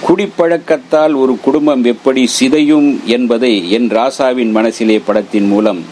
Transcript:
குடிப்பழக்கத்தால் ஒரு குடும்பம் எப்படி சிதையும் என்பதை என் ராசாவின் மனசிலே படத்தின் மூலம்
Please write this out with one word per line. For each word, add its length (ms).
குடிப்பழக்கத்தால் 1160
ஒரு 120
குடும்பம் 380
எப்படி 300
சிதையும் 520
என்பதை 360
என் 200
ராசாவின் 600
மனசிலே 400
படத்தின் 440
மூலம் 300